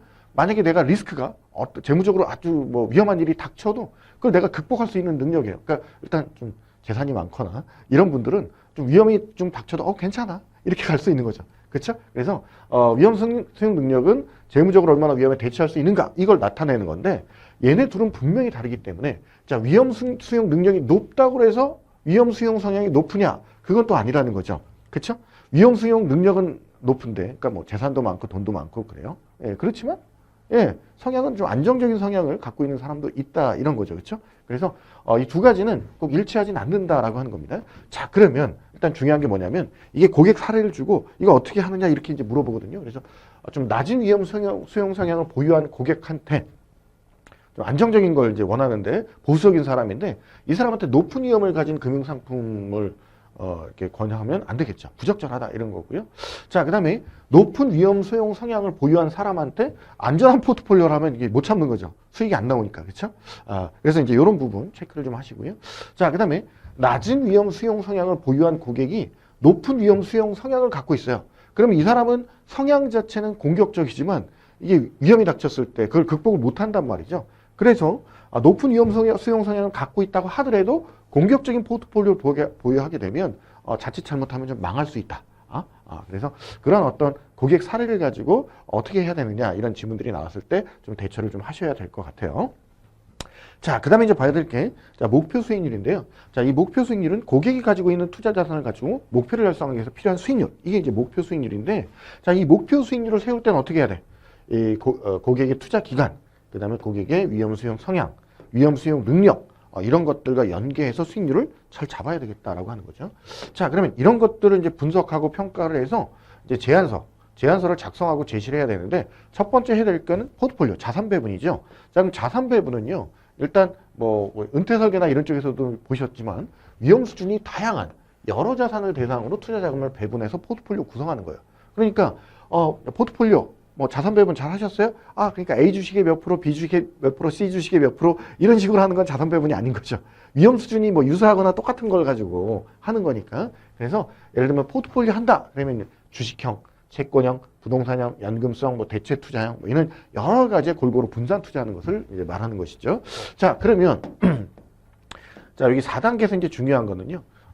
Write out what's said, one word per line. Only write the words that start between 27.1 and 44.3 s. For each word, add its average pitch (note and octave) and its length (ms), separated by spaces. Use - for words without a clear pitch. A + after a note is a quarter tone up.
그러니까 A#2+ 260
뭐, F2+ 160
재산도 C3 360
많고 G2 260
돈도 G2 240
많고 F#2 360
그래요. F#2+ 280
예, G2+ 120
그렇지만, A#3+ 420
예, F3+ 240
성향은 B3+ 400
좀 G3 100
안정적인 A#3 500
성향을 G3 420
갖고 - 260
있는 C#3 120
사람도 C#3+ 380
있다, C#3 400
이런 C#3 220
거죠. F#2+ 180
그쵸? G#3+ 240
그래서, C#3+ 300
어, A#2 120
이 C3 80
두 D#3+ 140
가지는 G3 440
꼭 D3 160
일치하진 G3+ 440
않는다라고 D#3 640
하는 C3 120
겁니다. G#2 300
자, - 200
그러면 C#3+ 480
일단 D#3+ 200
중요한 D3 280
게 C#3+ 60
뭐냐면, G2 420
이게 E3 140
고객 F#3 300
사례를 G#3+ 340
주고 D#3+ 360
"이거 F#3 140
어떻게 - 260
하느냐?" F#3 280
이렇게 D3+ 260
이제 C#3 100
물어보거든요. A#2 560
그래서, B2+ 200
어, - 80
좀 C3+ 160
낮은 C#3+ 340
위험 G3+ 240
성향, G3+ 420